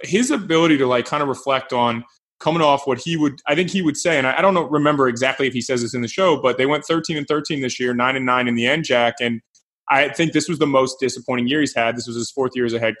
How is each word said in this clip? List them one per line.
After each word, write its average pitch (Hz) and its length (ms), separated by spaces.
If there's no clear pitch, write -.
his 214 280
ability 165 480
to, 131 80
like, 123 220
kinda 147 160
reflect 131 460
on 120 320
coming 165 200
off 143 260
what 127 120
he 165 160
would, 147 320
I 147 80
think 180 140
he 196 120
would 147 140
say, 165 220
and 131 100
I, 131 120
I - 20
don't 190 140
know, 170 120
remember 147 400
exactly 131 400
if 117 60
he 123 80
says 123 220
this 113 100
in 127 80
the 117 80
show, 185 320
but 123 160
they 131 80
went 147 200
thirteen 165 300
and 143 120
thirteen 147 340
this 127 180
year, 123 140
nine 123 220
and 131 100
nine 127 220
in 120 80
the 117 120
N 156 160
jac. 120 380
And 117 180
I 139 200
think 160 240
this 151 160
was 165 100
the 151 80
most 131 320
disappointing 123 480
year 143 140
he's 135 140
had. 117 200
This 117 120
was 117 80
his 117 160
fourth 131 240
year 123 100
as 117 80
a 117 60
head 113 220